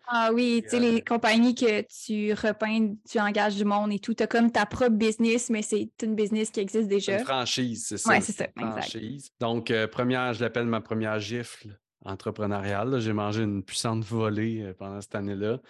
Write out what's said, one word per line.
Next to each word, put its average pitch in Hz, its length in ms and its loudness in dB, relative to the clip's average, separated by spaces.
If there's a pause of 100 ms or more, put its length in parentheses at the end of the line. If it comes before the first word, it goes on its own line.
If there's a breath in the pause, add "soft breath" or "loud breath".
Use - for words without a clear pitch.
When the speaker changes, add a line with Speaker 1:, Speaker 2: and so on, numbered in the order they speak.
Speaker 1:
Ah 233 260 2
oui, 240 240 2
Speaker 2:
Et, 226 60 0
Speaker 1:
tu 220 60 -14
sais, 240 80 0
Speaker 2:
euh, 240 140 4
Speaker 1:
les 226 120 2
compagnies 233 520 4
que 214 260 2
tu 214 520 -4
repeins, 214 640 0 (140)
tu 233 100 0
engages 208 360 2
du 208 100 0
monde 208 280 0
et 196 60 -2
tout. - 160 -2
T'as 220 120 2
comme 233 240 4
ta 208 140 2
propre 247 320 2
business, 226 540 2
mais 214 100 0
c'est 214 280 -2 (120)
une 220 140 -2
business 214 340 0
qui - 100 -6
existe 208 280 0
déjà. 196 320 0
Speaker 2:
Une 175 60 -4
franchise, 127 600 -2
c'est 104 100 -6
ça, 226 120 -2
Speaker 1:
Ouais, 208 120 6
c'est 208 100 -2
Speaker 2:
c'est - 140 -4
Speaker 1:
ça, - 120 -8
Speaker 2:
une 226 100 -6
Speaker 1:
exact. 110 140 -6
Speaker 2:
franchise. 120 480 -8 (100)
Donc, 117 320 -2
euh, 110 160 2
première, 123 460 0
je 110 80 -6
l'appelle 117 240 0
ma 113 160 0
première 110 380 -2
gifle 107 580 -8 (280)
entrepreneuriale, 101 840 -2
là. 135 100 0
J'ai 110 140 0
mangé 107 300 0
une 101 200 -2
puissante 110 400 -2
volée, 110 580 -2
euh, 98 120 -10
pendant 98 280 -12
cette - 140 -10
année-là. 101 440 -2 (100)